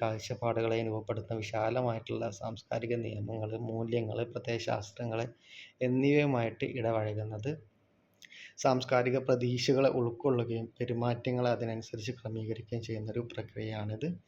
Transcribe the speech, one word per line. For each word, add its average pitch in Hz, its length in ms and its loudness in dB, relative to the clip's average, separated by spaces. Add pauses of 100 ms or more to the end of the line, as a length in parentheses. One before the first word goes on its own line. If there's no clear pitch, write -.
കാഴ്ചപ്പാടുകളെയും 113 880 0
രൂപപ്പെടുത്തുന്ന 110 540 -4
വിശാലമായിട്ടുള്ള 113 840 0 (120)
സാംസ്കാരിക 117 640 -4
നിയമങ്ങൾ, 107 480 -4 (180)
മൂല്യങ്ങൾ, 113 480 0 (160)
പ്രത്യയശാസ്ത്രങ്ങൾ 117 880 -4 (680)
എന്നിവയുമായിട്ട് 135 800 4 (120)
ഇടപഴകുന്നത്. 107 720 0 (1120)
സാംസ്കാരിക 127 540 4 (100)
പ്രതീക്ഷകളെ 123 720 6
ഉൾക്കൊള്ളുകയും 117 680 2 (120)
പെരുമാറ്റങ്ങളെ 120 800 2
അതിനനുസരിച്ച് 113 640 -6
ക്രമീകരിക്കുകയും 113 680 -4
ചെയ്യുന്നൊരു 110 440 -4
പ്രക്രിയയാണിത്. 110 760 -6 (200)